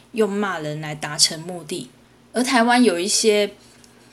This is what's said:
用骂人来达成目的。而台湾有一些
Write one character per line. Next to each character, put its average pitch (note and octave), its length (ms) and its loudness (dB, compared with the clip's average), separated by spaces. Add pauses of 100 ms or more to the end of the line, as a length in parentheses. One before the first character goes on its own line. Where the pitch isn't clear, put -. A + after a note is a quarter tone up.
(120)
用 G#3+ 160 0
骂 G3 300 -4
人 D3+ 220 -8
来 D#3 160 -10
达 D3+ 200 -10
成 D#3 240 -2
目 F3 220 -12
的。 D#3+ 260 -12 (440)
而 A#3 100 -2
台 B3+ 220 4
湾 B3 180 4
有 F3+ 160 4
一 F3 80 -2
些 G#3 460 2 (600)